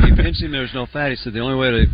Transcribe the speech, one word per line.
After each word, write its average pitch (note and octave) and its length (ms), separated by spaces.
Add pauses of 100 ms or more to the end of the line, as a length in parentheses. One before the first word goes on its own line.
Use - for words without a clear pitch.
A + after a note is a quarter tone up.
if - 80
you - 80
pinch E3 240
him, D#3+ 120
there's B2+ 200
no B2+ 140
fat. D3 240
He B2 60
said A2+ 180
the A2 60
only C3 160
way C3 140
to A2+ 240